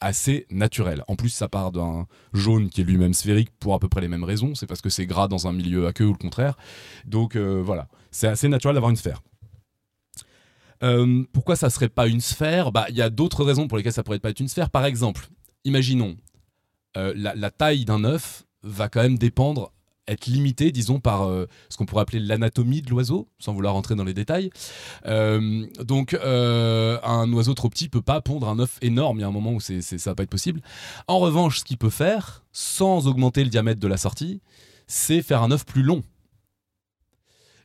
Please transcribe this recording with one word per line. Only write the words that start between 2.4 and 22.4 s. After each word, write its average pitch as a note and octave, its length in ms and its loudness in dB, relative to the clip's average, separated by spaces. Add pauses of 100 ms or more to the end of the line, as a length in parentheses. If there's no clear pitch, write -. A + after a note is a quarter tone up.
qui - 100 -2
est F#2 40 4
lui-même F2+ 300 4
sphérique G#2 360 2 (100)
pour G2 140 0
à F2+ 40 2
peu F#2 100 0
près F#2+ 120 0
les F2+ 80 -2
mêmes E2+ 160 -4
raisons. G#2+ 300 -2
C'est G#2 120 -10
parce - 140 -10
que G2+ 100 -4
c'est F#2 160 -2
gras F#2 220 2
dans F#2 180 -2
un F2+ 60 -2
milieu F2 340 0
aqueux G#2 200 2
ou G#2 60 4
le F#2 60 -2
contraire. B2 380 -2 (480)
Donc, A2 320 -2
euh, G2 280 0
voilà. F2+ 240 -4 (220)
C'est - 180 0
assez A2+ 200 2
naturel C#3+ 260 2
d'avoir A#2+ 160 2
une A2+ 60 2
sphère. - 240 -4 (1600)
Euh, B2 500 4
pourquoi D3+ 240 2
ça C#3 120 2
serait A#2 220 0
pas A#2+ 160 2
une A#2 140 2
sphère ? D#3 520 0
Bah, G#2+ 160 0
il A#2 80 -8
y A#2+ 60 2
a A2+ 80 2
d'autres C#3+ 340 0
raisons C#3 240 2
pour A2 80 -2
lesquelles G#2+ 160 0
ça G#2+ 100 -2
pourrait G#2 160 -4
pas A2 120 -4
être G#2 100 -6
une C3+ 80 -4
sphère. C3+ 220 -2
Par C3+ 160 2
exemple, A#2 420 -2 (360)
imaginons, B2+ 520 2 (800)
euh, F#2+ 180 -2
la, G#2 200 -4
la G#2 160 -4
taille D3 340 0
d'un G#2+ 200 2
œuf - 400 -2 (180)
va G#2 260 -4
quand A#2 140 0
même B2+ 160 4
dépendre, B2+ 540 0 (360)
être G#2 180 -6
limitée, C#3 460 2
disons, B2 260 0
par, G#2 260 0
euh, F#2 220 -2 (220)
ce - 80 -14
qu'on A2 80 -4
pourrait G2+ 180 0
appeler A2 180 -2
l'anatomie A2+ 600 0